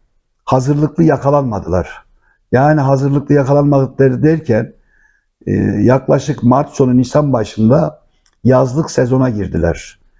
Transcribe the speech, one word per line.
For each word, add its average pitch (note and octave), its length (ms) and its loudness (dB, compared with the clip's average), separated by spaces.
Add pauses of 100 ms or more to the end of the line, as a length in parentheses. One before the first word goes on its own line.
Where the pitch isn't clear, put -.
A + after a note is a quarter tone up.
(440)
hazırlıklı D3 600 0
yakalanmadılar. B2+ 1000 -2 (480)
Yani D3 280 2
hazırlıklı C#3 540 0
yakalanmadılar C3+ 880 2
derken, D#3 500 0 (720)
e, G2 60 -4 (300)
yaklaşık C3+ 600 0
Mart C3 280 2
sonu B2+ 260 0
Nisan C3+ 360 0
başında A#2+ 680 0 (440)
yazlık B2+ 460 0
sezona C3 400 0
girdiler. E2+ 680 -6 (200)